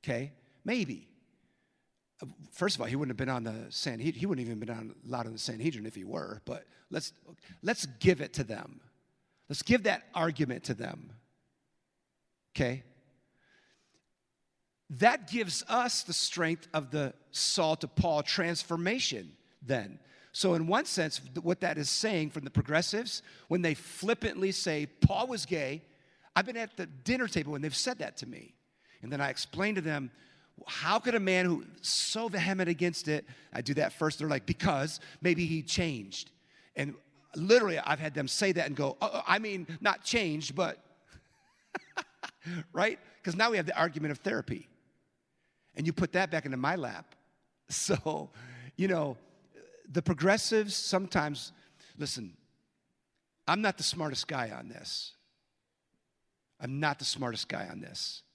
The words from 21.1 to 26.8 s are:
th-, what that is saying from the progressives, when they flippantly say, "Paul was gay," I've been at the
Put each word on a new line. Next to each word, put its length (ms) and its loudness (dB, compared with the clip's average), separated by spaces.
th-, 240 -10
what 180 2
that 160 0
is 120 -2
saying 420 0
from 120 -8
the 60 -6
progressives, 720 0
when 120 4
they 140 4
flippantly 760 0
say, 360 0
"Paul 260 6
was 180 -4
gay," 380 -2
I've 100 6
been 120 -6
at 200 -6
the 80 -4